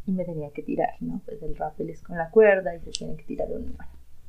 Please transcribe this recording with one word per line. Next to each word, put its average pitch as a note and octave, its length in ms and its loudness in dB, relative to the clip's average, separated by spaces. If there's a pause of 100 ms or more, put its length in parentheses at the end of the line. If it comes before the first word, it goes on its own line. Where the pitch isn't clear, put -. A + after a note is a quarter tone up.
y G3 60 0
me F#3 140 0
tenía D#3 260 -6
que - 120 -8
tirar, - 360 0
¿no? - 260 -4
Pues - 160 -10
el D3+ 160 0
rappel D#3+ 320 -4
es - 120 -10
con F3 160 -8
la E3 120 -2
cuerda F#3+ 460 8
y E3 40 -10
se D#3 120 -8
tiene D#3+ 260 -4
que - 60 -14
tirar - 260 -4
uno. - 260 -2
Bueno. - 160 -10 (380)